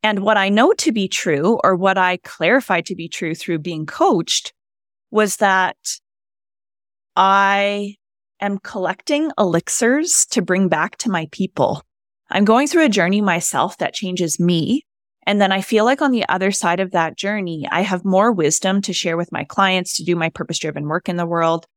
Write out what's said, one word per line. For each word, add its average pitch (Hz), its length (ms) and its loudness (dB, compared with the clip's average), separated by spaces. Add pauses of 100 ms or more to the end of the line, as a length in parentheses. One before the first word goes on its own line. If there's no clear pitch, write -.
And 214 180 0
what 214 160 2
I 196 140 2
know 233 240 6
to - 180 0
be 202 160 -2
true, 175 560 0
or 190 100 4
what 190 240 2
I 180 200 2
clarified 185 680 0
to 196 80 -8
be 165 140 -10
true 160 260 -6
through 165 240 -6
being 156 280 -6
coached, - 640 0 (580)
was 214 280 0
that 190 380 2 (1400)
I 202 800 2 (440)
am 202 180 -2
collecting 254 760 -4
elixirs 226 920 0
to - 140 -2
bring 185 280 0
back 165 300 0
to - 120 -4
my 165 220 -2
people. 147 500 -2 (480)
I'm 208 140 2
going 233 240 4
through 330 160 4
a 294 40 4
journey 196 320 2
myself 170 580 0
that - 140 -4
changes 180 460 -4
me. 175 480 0 (400)
And 202 140 0
then 196 100 4
I 190 120 0
feel 214 220 2
like 262 160 2
on 277 120 2
the 233 160 0
other 190 240 0
side 175 260 0
of 190 140 -4
that 165 260 -2
journey, 185 520 -6
I 165 100 0
have 190 240 -2
more 196 260 4
wisdom 190 520 0
to 196 100 -6
share 170 240 -4
with 170 160 -6
my - 100 -6
clients, 185 540 0
to 165 80 -6
do 175 100 0
my 165 160 -2
purpose-driven 151 540 -8
work 156 240 -4
in 175 80 -4
the 175 100 -2
world. 165 400 0 (100)